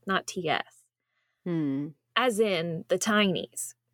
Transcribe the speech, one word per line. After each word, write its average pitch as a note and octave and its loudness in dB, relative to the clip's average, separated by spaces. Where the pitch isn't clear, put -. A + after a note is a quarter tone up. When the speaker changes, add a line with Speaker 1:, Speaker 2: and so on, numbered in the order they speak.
Speaker 1:
not F#3+ 0
T F3 -6
S. - -2
Speaker 2:
Hmm. D3 -2
Speaker 1:
As A3+ 2
in E3+ 0
the F#3 2
Tinies, G#3 0